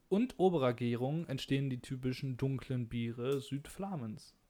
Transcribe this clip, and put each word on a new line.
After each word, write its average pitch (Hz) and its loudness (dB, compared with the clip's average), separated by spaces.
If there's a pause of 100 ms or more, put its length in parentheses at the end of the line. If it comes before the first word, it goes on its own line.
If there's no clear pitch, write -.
und 233 2
oberer 165 6
Gärung 123 0
entstehen 135 0
die 127 -2
typischen 127 -4
dunklen 127 -2
Biere 120 -2
Südflamens. 135 -8 (160)